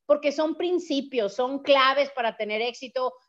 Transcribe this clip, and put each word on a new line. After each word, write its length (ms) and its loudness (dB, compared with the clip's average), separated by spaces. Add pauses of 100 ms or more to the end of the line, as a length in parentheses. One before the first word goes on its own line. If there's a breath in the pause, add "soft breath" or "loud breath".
porque 260 2
son 220 -2
principios, 800 -2
son 280 -2
claves 480 4
para 260 -2
tener 260 -4
éxito, 500 -4 (160)